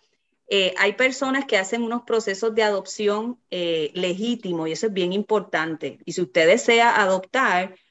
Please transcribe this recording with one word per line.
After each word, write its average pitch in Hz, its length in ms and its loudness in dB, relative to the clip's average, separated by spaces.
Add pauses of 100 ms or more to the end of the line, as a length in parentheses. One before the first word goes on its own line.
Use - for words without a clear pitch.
(480)
eh, 190 280 0
hay 202 160 2
personas 262 520 0
que 220 120 0
hacen 233 260 -2
unos 233 200 -4
procesos 220 520 -2
de 220 80 2
adopción, 214 760 -2 (120)
eh, 170 420 -2
legítimos 180 720 -2
y 160 60 -4
eso 220 140 -4
es 208 60 -4
bien 180 200 -2
importante. 170 880 -4
Y - 100 -12
si 185 80 -2
usted 175 260 2
desea 233 540 4
adoptar, 190 760 0 (160)